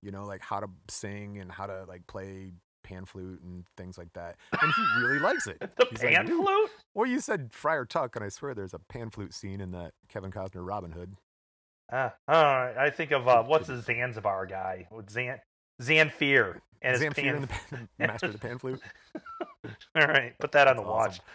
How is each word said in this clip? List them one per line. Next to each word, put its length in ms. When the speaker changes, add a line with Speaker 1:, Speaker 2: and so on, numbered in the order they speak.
Speaker 1:
you 80
know, 140
like 160
how 180
to 80
sing 500
and 140
how 140
to, 200
like, 180
play 460
pan 220
flute 360
and 220
things 200
like 160
that. 220
And 140
he 260
really 180
likes 280
it. 120
Speaker 2:
<laughs> 180
The 120
Speaker 1:
He's 140
like, 120
Speaker 2:
pan 100
Speaker 1:
"Dude." 200
Speaker 2:
flute? 240
Speaker 1:
Well, 140
you 140
said 320
Friar 320
Tuck, 320
and 80
I 40
swear 240
there's 200
a 60
pan 300
flute 240
scene 280
in 100
that 220
Kevin 220
Costner 360
Robin 240
Hood. 240
Speaker 2:
Uh, 180
all 160
right, 340
I 120
think 220
of, 160
uh, 160
what's 240
the 140
Zanzibar 680
guy? 440
With 180
Zan-, 300
Zanfir 800
and 100
his 100
Speaker 1:
Zanfir 140
Speaker 2:
pan 200
Speaker 1:
and 80
the 40
pan, 460
<laughs> 60
the 80
master 200
of 60
the 60
pan 200
flute. 220
Speaker 2:
<laughs> 800
All 100
right, 340
put 120
that 160
on 80
Speaker 1:
That's 100
Speaker 2:
the 60
watch, 180
Speaker 1:
awesome. 140